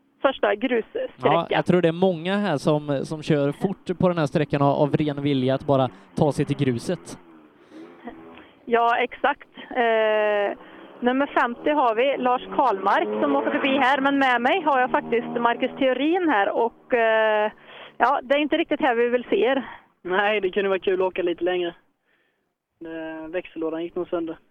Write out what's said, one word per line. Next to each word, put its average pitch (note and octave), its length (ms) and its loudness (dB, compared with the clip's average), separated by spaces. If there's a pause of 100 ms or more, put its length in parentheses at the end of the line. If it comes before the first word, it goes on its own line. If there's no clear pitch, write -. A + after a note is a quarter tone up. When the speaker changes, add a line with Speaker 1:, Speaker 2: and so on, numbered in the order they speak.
(220)
Speaker 1:
första A#3+ 340 2
grussträcka. A#3+ 560 -4 (120)
Speaker 2:
Ja, E3 260 4
jag - 160 0
tror F3+ 160 4
det E3 60 4
är D#3+ 40 4
många F3+ 440 0
här G3+ 220 0
som, D3 480 0
som D#3 180 -8
kör C#3+ 280 2
fort - 480 -4
på F#3+ 80 4
den F3 100 0
här D#3 80 2
sträckan D3 360 0
av, C#3+ 140 4
av C#3+ 200 2
ren D3 260 -2
vilja C3 340 0
att - 120 -6
bara C3 220 2 (260)
ta D3+ 160 2
sig C#3+ 140 -2
till C#3+ 120 -2
gruset. C3 600 -4 (1500)
Speaker 1:
Ja, A#3 320 2
exakt. - 520 -4 (200)
Eh, G#3+ 880 2 (420)
nummer B3+ 260 0
femtio C4+ 460 0
har C4+ 240 2
vi C4 220 0
Lars B3 240 0 (140)
Karlmark G#3+ 680 2
som C#4 140 0
åker C#4 160 -2
förbi C4+ 260 0
här, C4+ 240 2
men C#4 180 2
med B3+ 220 2
mig D#4 200 0
har D4 180 2
jag B3 120 0
faktiskt A#3 360 -2
Marcus A#3+ 500 -2
Theorin D4 520 0
här G3+ 200 2
och, - 440 -4
eh, A3 580 2 (460)
ja, B3+ 260 2
det C4+ 120 0
är C#4+ 40 2
inte D4+ 180 0
riktigt D4+ 240 -4
här C4 140 2
vi A#3+ 140 2
vill A#3+ 200 -2
se - 160 2
er. C4 180 0 (380)
Speaker 3:
Nej, G3+ 400 0
det F#3+ 80 -2
kunde G3 200 -2
vara F#3+ 100 0
kul F#3 220 0
att F#3 60 2
åka F#3 140 -4
lite F3 220 -4
längre. F3 320 -2 (1080)
Eh, D#3+ 420 -12
växellådan D#3+ 560 -8
gick E3+ 120 -12
nog F3 140 -8
sönder. E3 280 -6 (140)